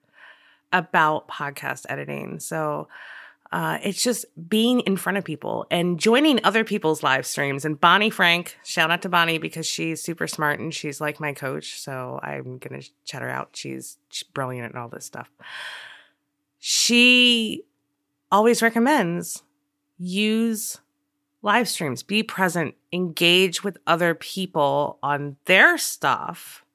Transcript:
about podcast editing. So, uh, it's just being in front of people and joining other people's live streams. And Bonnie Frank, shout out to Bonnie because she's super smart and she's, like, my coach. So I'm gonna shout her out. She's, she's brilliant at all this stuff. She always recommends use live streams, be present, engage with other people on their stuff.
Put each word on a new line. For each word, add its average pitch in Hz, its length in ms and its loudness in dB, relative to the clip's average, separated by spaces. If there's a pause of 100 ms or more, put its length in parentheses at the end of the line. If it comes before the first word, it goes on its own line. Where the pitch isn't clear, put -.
(720)
about 165 560 2
podcast 139 600 -8
editing. 143 520 -8
So, 156 480 -4 (640)
uh, 160 280 -2
it's - 220 -4
just - 220 0 (240)
being 233 320 4
in 190 160 0
front 185 200 -2
of 190 80 -4
people - 460 -6
and 175 300 0
joining 254 440 4
other 214 200 4
people's 160 400 0
live 135 200 2
streams. 139 400 -4
And 156 160 -4
Bonnie 196 300 6
Frank, 175 540 0
shout 165 260 0
out 170 120 -2
to 190 60 -6
Bonnie 165 300 2
because 160 260 -8
she's 160 380 -6
super 165 240 -6
smart 147 320 -2
and 151 160 -8
she's, 147 260 -8
like, 151 200 -6
my 151 120 -6
coach. 143 480 -10
So 131 440 -10
I'm 127 340 -10
gonna 131 240 -14 (220)
shout 127 180 -12
her 123 80 -8
out. 131 220 -8
She's, 131 460 -12 (120)
she's - 140 -10
brilliant 127 500 -8
at - 40 -12
all 120 100 -12
this - 180 -14
stuff. - 240 -14 (1300)
She 240 1040 4 (680)
always 220 300 6
recommends 226 840 2 (540)
use 214 800 -2 (640)
live 208 260 2
streams, 131 340 -4
be 214 220 0
present, 175 500 0 (180)
engage 175 720 2
with 196 240 -6
other 165 300 4
people 147 880 -2
on 143 400 -4
their 277 340 6
stuff. - 840 -4 (100)